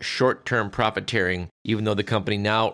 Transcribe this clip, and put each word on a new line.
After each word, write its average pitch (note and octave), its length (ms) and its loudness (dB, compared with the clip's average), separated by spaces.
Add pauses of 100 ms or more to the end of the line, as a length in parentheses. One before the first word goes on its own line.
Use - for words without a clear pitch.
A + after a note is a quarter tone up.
short-term A#2+ 720 0
profiteering, F#2+ 800 0 (140)
even A2 200 0
though G#2+ 80 2
the G2+ 100 0
company G#2 360 -2
now A2 360 2